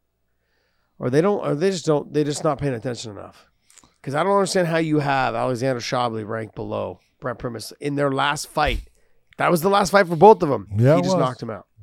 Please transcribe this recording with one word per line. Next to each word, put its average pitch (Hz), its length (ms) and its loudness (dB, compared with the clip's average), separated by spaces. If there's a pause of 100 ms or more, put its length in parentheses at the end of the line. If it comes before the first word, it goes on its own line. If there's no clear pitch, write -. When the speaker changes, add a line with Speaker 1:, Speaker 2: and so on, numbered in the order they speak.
(1000)
Speaker 1:
or 131 120 -4
they 139 100 2
don't, 202 240 2
or 147 100 -2
they 170 160 0
just 180 160 -6
don't, 147 260 0
they're 147 120 0
just 143 200 -6
not 143 140 0
paying 139 160 -4
attention 113 380 -8
enough. 92 340 -18 (560)
'Cause 131 120 -8
I 151 80 0
don't 196 140 0
understand 185 320 0
how 165 80 0
you 156 220 2
have 135 360 0
Alexander 123 460 -2
Shabliy 113 480 -4
ranked 113 260 -8
below 104 460 -8 (200)
Brent 123 180 -8
Primus 117 420 -10
in 143 140 -4
their 143 180 0
last 139 360 -2
fight. 143 340 -2 (560)
That 151 120 2
was 170 120 0
the 196 80 2
last 196 220 2
fight 196 140 4
for 170 80 -4
both 180 280 8
of 151 80 0
them. 104 260 -4
Speaker 2:
Yeah, 123 180 6
Speaker 1:
He 175 60 4
Speaker 2:
it 180 40 0
Speaker 1:
just 185 120 2
Speaker 2:
was. 143 100 2
Speaker 1:
knocked 127 160 -6
him 120 60 -10
out. 101 180 -12 (160)